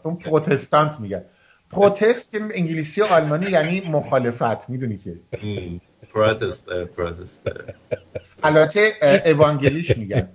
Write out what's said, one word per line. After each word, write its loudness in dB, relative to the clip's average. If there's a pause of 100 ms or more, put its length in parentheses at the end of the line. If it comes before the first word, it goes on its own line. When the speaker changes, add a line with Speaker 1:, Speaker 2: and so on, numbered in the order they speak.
Speaker 1:
اون -4
پروتستانت 0
می‌گن. -8 (480)
پروتست 2
که -6
انگلیسی -4
و 2
آلمانی 2
یعنی 0
مخالفت، -2
می‌دونی -6
که. -14 (160)
Speaker 2:
ام، -10 (320)
پروتست، -2
اه، -6
پروتست. -10 (1040)
Speaker 1:
البته، 4
اه، 6
اوانگلیش 2
می‌گن. -4